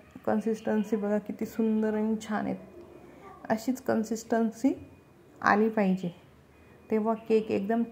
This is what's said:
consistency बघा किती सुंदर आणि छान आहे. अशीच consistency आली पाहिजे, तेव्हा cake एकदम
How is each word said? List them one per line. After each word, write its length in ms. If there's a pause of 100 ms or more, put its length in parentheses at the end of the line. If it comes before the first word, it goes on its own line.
(260)
consistency 680
बघा 220
किती 280
सुंदर 480
आणि 200 (140)
छान 180
आहे. 100 (920)
अशीच 340
consistency 1080 (520)
आली 260
पाहिजे, 460 (760)
तेव्हा 240
cake 360
एकदम 420